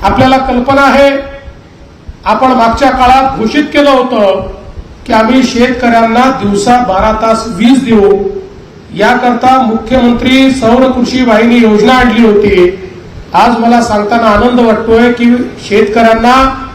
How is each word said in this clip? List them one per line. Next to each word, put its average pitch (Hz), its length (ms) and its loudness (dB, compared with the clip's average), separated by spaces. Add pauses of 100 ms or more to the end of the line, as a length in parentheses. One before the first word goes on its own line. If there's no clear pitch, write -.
आपल्याला 262 300 0
कल्पना 262 440 -2
आहे, 277 280 2 (1160)
आपण 233 260 0
मागच्या 233 400 0
काळात 254 480 2
घोषित 254 240 -2
केलं 285 260 0
होतं 247 580 0 (580)
की 240 80 -4
आम्ही 233 300 2
शेतकऱ्यांना 240 840 0 (160)
दिवसा 202 360 0 (100)
बारा 202 240 -2 (100)
तास 226 260 -2
वीज 240 380 0
देऊ. 208 260 2 (840)
याकरता 247 680 0
मुख्यमंत्री 254 920 0
सौर 254 400 2
कृषी 247 340 -2
वाहिनी 233 320 2
योजना 226 360 2
आणली 233 340 2
होती. 196 560 0 (500)
आज 226 260 2
मला 233 220 2
सांगताना 220 460 -2
आनंद 240 320 0
वाटतोय 226 540 2
की 240 140 0 (420)
शेतकऱ्यांना 226 680 2 (400)